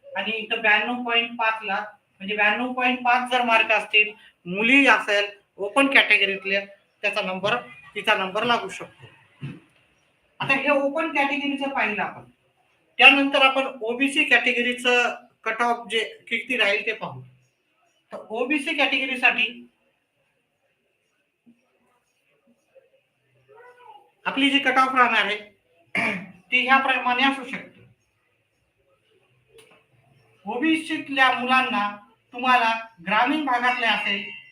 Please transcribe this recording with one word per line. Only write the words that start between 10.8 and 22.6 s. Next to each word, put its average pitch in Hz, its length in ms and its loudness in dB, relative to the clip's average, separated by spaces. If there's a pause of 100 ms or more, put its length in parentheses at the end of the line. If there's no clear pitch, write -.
कॅटेगरीचं 277 540 -2
पाहिलं 208 320 -2
आपण. - 220 -8 (760)
त्यानंतर 277 480 6
आपण 269 220 2 (140)
ओबीसी 269 420 -2
कॅटेगरीचं 247 920 0 (280)
कट 220 180 -4
ऑफ 240 280 -2
जे 220 280 -4 (100)
किती 233 300 -4
राहील 214 280 0
ते 220 80 -4
पाहू. 135 280 -10 (920)
तर 196 60 -14 (120)
ओबीसी 254 440 -2
कॅटेगरीसाठी 254 960 -2 (4000)